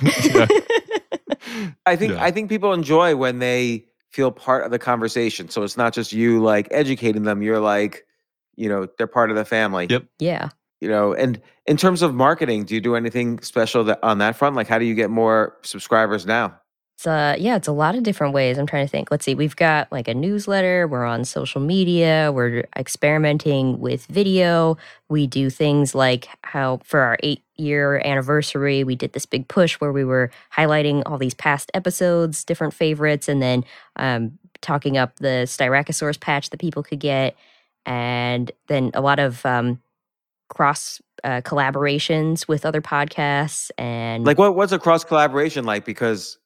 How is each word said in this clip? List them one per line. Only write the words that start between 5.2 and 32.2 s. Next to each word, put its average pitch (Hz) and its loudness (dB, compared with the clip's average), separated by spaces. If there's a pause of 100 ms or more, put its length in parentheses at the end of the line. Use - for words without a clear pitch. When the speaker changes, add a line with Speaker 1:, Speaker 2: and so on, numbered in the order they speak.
Speaker 3:
So 107 -4
it's 101 -8
not 117 2
just 117 -6
you, 113 4
like, 107 2
educating 120 0
them. 104 -2
You're 110 0
like, 104 0 (500)
you 110 -4
know, 98 -2 (100)
they're 113 -2
part 117 2
of 107 0
the 107 -2
family. 98 -2
Speaker 1:
Yep. 123 -2 (140)
Speaker 2:
Yeah. 160 -4 (320)
Speaker 3:
You 95 -4
know, 104 2
and 123 -2 (240)
in 151 2
terms 180 2
of 160 2
marketing, 127 0
do 101 -4
you 110 -2
do 117 0
anything 117 -2
special 117 0
that, 107 2
on 107 2
that 107 2
front? 143 2
Like, 113 -2
how 113 2
do 117 0
you 113 0
get 107 0
more 110 2
subscribers 104 0
now? 107 -2 (380)
Speaker 2:
It's, - -8
uh, 151 0
yeah, 226 0
it's 180 -4
a - 0
lot 156 2
of 254 -2
different 190 -2
ways. 131 2
I'm 143 -2
trying 143 -2
to 143 -4
think. - -4
Let's 147 -2
see. 135 -2
We've 147 -2
got, 156 2
like, 123 -6
a 117 -2
newsletter. 185 0
We're 123 -2
on 120 -2
social 135 -6
media. 165 2
We're 120 0 (100)
experimenting 147 0
with 127 -4
video. 170 2 (300)
We 151 2
do 131 -2
things 147 2
like 127 2 (160)
how 131 -4
for - 0
our 120 2
eight-year 143 -2
anniversary, 139 0
we 131 -2
did 123 -6
this - -8
big - -6
push 170 2
where 147 -4
we 139 0
were 127 0 (240)
highlighting 151 2
all 143 -6
these 131 -2
past 143 -2
episodes, 170 0